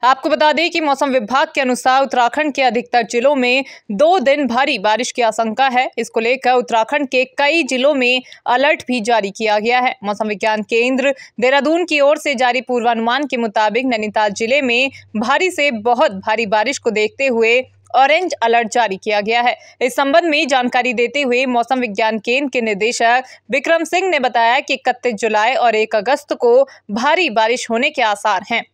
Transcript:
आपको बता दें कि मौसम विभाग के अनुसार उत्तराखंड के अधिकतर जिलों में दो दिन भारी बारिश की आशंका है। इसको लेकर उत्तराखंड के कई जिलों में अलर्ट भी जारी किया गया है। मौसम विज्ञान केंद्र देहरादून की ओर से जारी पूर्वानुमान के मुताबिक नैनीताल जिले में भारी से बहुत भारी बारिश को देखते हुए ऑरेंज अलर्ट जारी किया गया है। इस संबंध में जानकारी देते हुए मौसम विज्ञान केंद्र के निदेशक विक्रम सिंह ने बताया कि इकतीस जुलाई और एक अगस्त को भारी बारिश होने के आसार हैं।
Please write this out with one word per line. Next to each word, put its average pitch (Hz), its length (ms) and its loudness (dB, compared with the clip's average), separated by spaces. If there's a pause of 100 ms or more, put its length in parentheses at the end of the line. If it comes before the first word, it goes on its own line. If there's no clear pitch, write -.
आपको 254 260 2
बता 302 240 2
दें 320 160 2
कि 339 120 -2
मौसम 285 280 0
विभाग 262 460 0
के 294 60 -2
अनुसार 254 420 2
उत्तराखंड 262 500 0
के 277 80 -2
अधिकतर 240 420 0
जिलों 247 320 0
में 254 300 0 (280)
दो 311 260 4
दिन 277 280 0
भारी 254 320 0
बारिश 220 320 0
की 247 120 -4
आशंका 226 460 0
है। 254 280 0
इसको 233 220 -4
लेकर 247 340 0
उत्तराखंड 240 560 0
के 254 160 0 (120)
कई 294 280 2
जिलों 254 280 0
में 254 280 0 (260)
अलर्ट 277 400 0
भी 247 140 -4
जारी 208 300 -2
किया 214 280 -2
गया 233 200 0
है। 247 240 -2
मौसम 208 240 -4
विज्ञान 214 360 -2
केंद्र 254 500 0 (260)
देहरादून 277 460 2
की 302 140 -2
ओर 285 180 4
से 294 180 -4
जारी 247 280 0
पूर्वानुमान 240 640 -2
के 254 100 -4
मुताबिक 220 480 0
नैनीताल 214 460 -2
जिले 233 300 0
में 254 280 0 (280)
भारी 294 340 0
से 285 200 0 (120)
बहुत 247 340 2
भारी 220 300 -2
बारिश 220 300 0
को 233 160 -2
देखते 214 340 0
हुए 233 340 2 (340)
ऑरेंज 294 380 2 (100)
अलर्ट 233 280 0
जारी 214 260 0
किया 208 240 -2
गया 226 200 0
है। 240 140 0 (260)
इस 247 140 -2
संबंध 302 340 2
में 302 180 0
जानकारी 247 460 0
देते 240 280 -2
हुए 254 240 0
मौसम 247 340 -2
विज्ञान 220 400 -2
केंद्र 254 300 -2
के 247 120 -2
निदेशक 233 640 0 (280)
विक्रम 330 320 0
सिंह 370 260 0
ने 311 100 0
बताया 240 400 2
कि 285 140 -4
इकतीस 247 420 -2
जुलाई 214 400 0
और 233 200 2
एक 220 200 0
अगस्त 247 400 -2
को 240 260 4 (320)
भारी 294 380 0
बारिश 226 380 0
होने 240 200 0
के 294 140 -4
आसार 214 480 -2
हैं। 226 120 -4 (100)